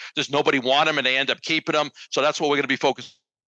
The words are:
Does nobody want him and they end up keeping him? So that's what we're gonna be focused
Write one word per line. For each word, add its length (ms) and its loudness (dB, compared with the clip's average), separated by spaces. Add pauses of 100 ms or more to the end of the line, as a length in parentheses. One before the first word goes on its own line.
(140)
Does 140 -4
nobody 300 2
want 320 2
him 80 -2
and 80 0
they 100 0
end 140 -2
up 100 -2
keeping 340 -4
him? 160 0 (200)
So 100 -2
that's 180 2
what 120 0
we're 60 2
gonna 120 -2
be 80 0
focused 400 -2 (320)